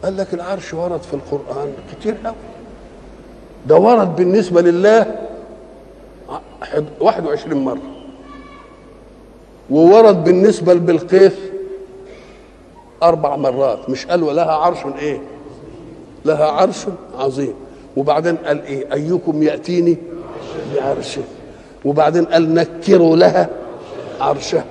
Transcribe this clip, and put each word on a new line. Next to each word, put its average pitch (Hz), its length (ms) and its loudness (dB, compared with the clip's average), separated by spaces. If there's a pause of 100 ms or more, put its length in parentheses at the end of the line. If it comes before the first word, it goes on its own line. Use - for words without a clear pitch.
قال 190 140 -4
لك 190 160 -6
العرش 180 400 -8
ورد 170 280 -6
في - 120 -14
القرآن 139 540 -8 (240)
كتير 220 240 -8 (100)
قوي. 226 100 -8 (1300)
ده 151 80 6
ورد 196 400 4
بالنسبة 180 460 2
لله 185 440 4 (1600)
حد-، - 220 -4 (160)
واحد - 260 0
وعشرين 151 320 -4
مرة. 131 240 -4 (1900)
وورد 180 540 6
بالنسبة 180 500 4
لبلقيس 175 580 4 (1700)
أربع 156 320 2
مرات. 131 540 -2
مش 131 160 -6
قال: 175 180 0
"ولها 156 280 0
عرش 160 260 0 (220)
إيه؟ 147 220 -6 (1040)
لها 156 200 2
عرش 156 320 0 (400)
عظيم". 131 360 -4 (440)
وبعدين 151 380 0
قال 147 300 -4
إيه؟ 139 280 -8
"أيكم 156 500 -2
يأتيني 170 540 0 (800)
بعرشه". 139 460 -4 (640)
وبعدين 156 400 2
قال: 165 280 2
"نكروا 165 640 4
لها 170 340 4 (680)
عرشها". 143 520 -2